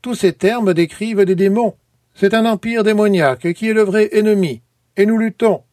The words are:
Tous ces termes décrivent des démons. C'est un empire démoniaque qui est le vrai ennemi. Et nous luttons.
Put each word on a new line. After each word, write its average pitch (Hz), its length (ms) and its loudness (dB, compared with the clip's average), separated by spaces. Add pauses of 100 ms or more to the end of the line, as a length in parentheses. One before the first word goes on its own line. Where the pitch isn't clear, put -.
Tous 247 120 -6
ces 185 180 0
termes 208 400 0
décrivent 196 520 -2
des 185 100 0
démons. 196 400 0 (400)
C'est 196 200 0
un 226 120 2
empire 226 380 -2
démoniaque 196 680 0
qui 220 140 -6
est 220 60 0
le 214 80 2
vrai 208 300 0
ennemi. 202 500 0 (340)
Et 196 80 2
nous 220 140 0
luttons. 220 440 -2 (100)